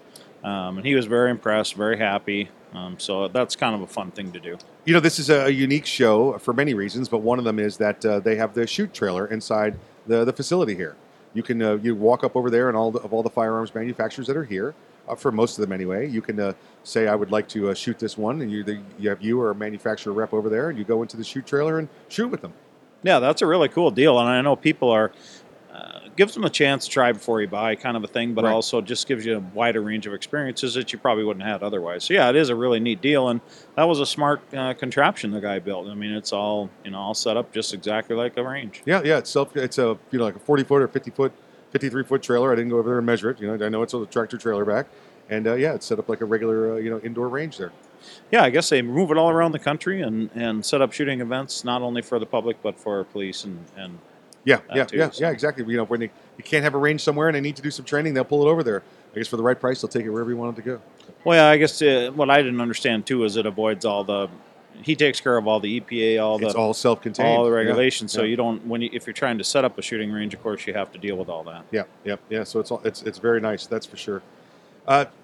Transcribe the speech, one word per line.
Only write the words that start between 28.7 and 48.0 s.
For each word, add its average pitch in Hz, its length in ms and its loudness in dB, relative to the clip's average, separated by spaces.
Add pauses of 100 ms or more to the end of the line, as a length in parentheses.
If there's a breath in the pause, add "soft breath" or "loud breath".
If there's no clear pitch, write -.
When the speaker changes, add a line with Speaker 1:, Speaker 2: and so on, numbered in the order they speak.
Speaker 1:
just 117 280 -4
gives 113 180 -2
you 113 120 0
a - 20 -6
wider 107 420 0
range 107 240 -6
of 101 80 -8
experiences 131 600 -6
that 123 180 -4
you 117 80 -10
probably 110 240 2
wouldn't 98 200 -4
have 104 180 -4
had 101 40 -4
otherwise. 90 380 -6
So, 175 100 0
yeah, 135 160 6
it 135 60 4
is 151 120 4
a 120 60 0
really 117 240 2
neat 113 220 -2
deal, 139 280 2
and 117 120 -2 (340 loud breath)
that 147 100 2
was 165 140 4
a 139 80 0
smart, 147 340 0 (140)
uh, 131 200 -4
contraption 135 580 0
the 104 80 -6
guy 101 180 -4
built. 95 300 -8
I 104 60 -14
mean, 104 180 -8
it's 107 200 -8
all, 104 380 -2 (140)
you 98 80 -12
know, 95 60 -8
all 101 160 -4
set 110 220 0
up 120 160 -4
just 110 220 -6
exactly 107 400 -4
like 120 220 -2
a 123 80 -2
range. 131 420 -10
Speaker 2:
Yeah, 175 180 2
yeah, 151 140 4
it's - 120 -6
self, 139 260 0
it's 127 220 -2
a, 113 200 2 (140)
you 127 80 0
know, 117 40 0
like 98 120 -2
a - 20 -20
forty 143 240 2
foot 139 180 4
or 127 60 4
fifty 123 240 -6
foot, 135 220 0 (400 loud breath)
fifty-three 131 320 -2
foot 135 180 0
trailer. 123 300 2
I - 20 4
didn't 117 160 0
go 120 80 2
over 117 120 2
there 123 80 2
and 117 80 -2
measure 117 240 2
it. 120 100 -8
You 104 80 -6
know, 107 180 -2
I - 20 -2
know 110 140 -2
it's 117 120 -4
a 113 120 -6
tractor 113 320 -4
trailer 104 260 0
back, 107 220 0 (420 loud breath)
and, 110 200 -2
uh, 117 60 2
yeah, 139 200 0
it's - 120 -10
set 107 120 -2
up 107 100 -6
like 110 120 -4
a 113 40 -4
regular, 110 500 0
uh, - 20 -4
you 110 140 -4
know, 110 100 -6
indoor 117 280 -4
range 147 300 -6
there. 185 140 -10 (580 loud breath)